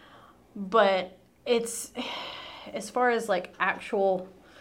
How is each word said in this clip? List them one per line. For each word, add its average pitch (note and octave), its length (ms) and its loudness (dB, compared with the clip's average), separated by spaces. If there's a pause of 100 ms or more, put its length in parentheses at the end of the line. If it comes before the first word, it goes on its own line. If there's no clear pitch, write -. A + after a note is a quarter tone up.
(560)
But G3 640 2 (260)
it's, - 480 -2 (380)
<sighs> - 420 -16
as - 160 -8
far B3 220 4
as, A3+ 180 0
like, - 300 0
actual F#3+ 680 0 (340)